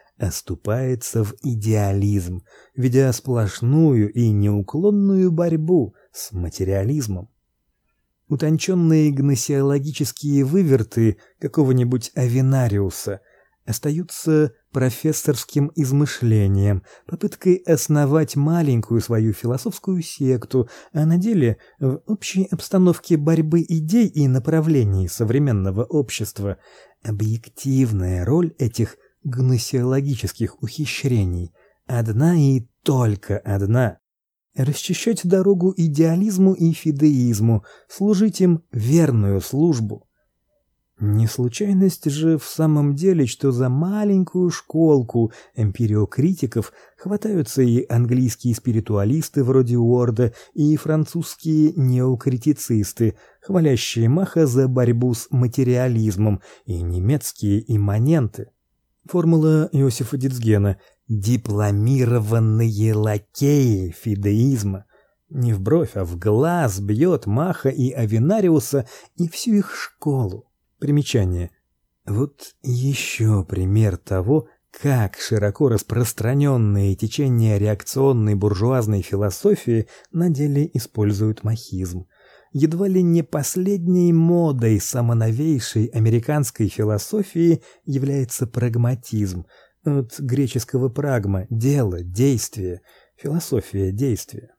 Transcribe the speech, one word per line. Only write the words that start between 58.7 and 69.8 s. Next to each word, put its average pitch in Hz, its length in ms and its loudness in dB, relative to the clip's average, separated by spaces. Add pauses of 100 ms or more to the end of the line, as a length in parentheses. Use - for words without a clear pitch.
Формула 160 600 4
Иосифа 135 440 0
Дицгена: 113 640 0 (300)
"Дипломированные 110 1900 0
лакеи 107 960 0
фидеизма". 104 920 0 (440)
Не 120 260 -2
в 95 60 -4
бровь, 127 360 0
а 95 80 -4
в 87 160 -8
глаз 123 580 0
бьет 113 480 0
Маха 135 420 -2
и 127 220 0
Авенариуса 143 960 0 (300)
и 170 120 -2
всю - 260 -2
их 202 200 0
школу. - 800 -6 (280)